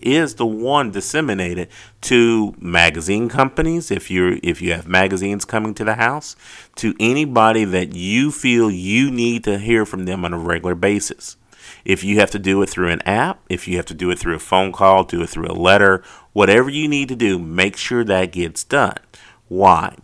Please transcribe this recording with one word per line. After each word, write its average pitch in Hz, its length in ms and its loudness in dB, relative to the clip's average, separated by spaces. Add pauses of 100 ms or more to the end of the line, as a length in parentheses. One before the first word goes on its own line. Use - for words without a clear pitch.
is 147 340 0
the 120 120 -2
one 120 420 0
disseminated 95 800 -4 (340)
to 117 580 2
magazine 87 720 2
companies, 160 640 -2
if 98 180 -6
you're, 90 320 0
if 85 180 -2
you 87 140 -2
have 82 140 -8
magazines 95 580 0
coming 110 300 -4
to 107 100 -8
the 110 100 0
house, 123 400 -4 (420)
to - 220 -2
anybody 113 640 2
that 90 300 -2
you 110 380 -2
feel 117 400 2
you 104 400 0
need 120 320 -2
to 101 160 -2
hear 110 260 0
from 92 200 -8
them 90 200 -4
on 87 80 -6
a 85 60 -4
regular 87 360 -2
basis. 98 600 -4 (460)
If - 200 -2
you 101 160 2
have 98 120 4
to 104 80 -6
do 98 220 2
it 92 80 0
through 87 200 -2
an 85 120 -2
app, 123 480 -2
if - 180 -6
you 90 100 -4
have 82 100 -6
to 85 60 -14
do 87 180 -2
it 87 80 -4
through 85 160 -4
a 78 40 -8
phone 95 320 0
call, 95 320 4
do 87 180 -4
it 82 80 -4
through 82 180 -8
a 87 60 -8
letter, 95 500 6 (300)
whatever 104 360 4
you 151 180 -4
need 139 220 -2
to 131 60 -8
do, 101 240 0
make 87 360 -2
sure 120 280 -2
that 92 280 0
gets 85 320 -6
done. 135 340 0 (500)
Why? 92 560 2